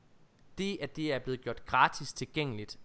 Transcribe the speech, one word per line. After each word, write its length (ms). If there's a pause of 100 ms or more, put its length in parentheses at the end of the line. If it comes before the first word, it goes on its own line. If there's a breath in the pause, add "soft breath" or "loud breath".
(580)
Det, 240
at 140
det 180
er 40
blevet 220
gjort 260
gratis 460
tilgængeligt 720